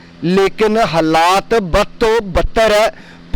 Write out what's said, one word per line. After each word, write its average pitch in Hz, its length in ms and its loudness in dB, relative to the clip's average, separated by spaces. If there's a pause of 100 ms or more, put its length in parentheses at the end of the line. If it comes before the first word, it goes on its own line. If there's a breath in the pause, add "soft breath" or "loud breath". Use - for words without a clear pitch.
(240 loud breath)
ਲੇਕਿਨ 196 520 0
ਹਾਲਾਤ 170 760 0
ਬਦ 196 320 0 (140)
ਤੋਂ 226 220 0
ਬਦਤਰ 202 500 0
ਹੈ। 208 220 2 (420 loud breath)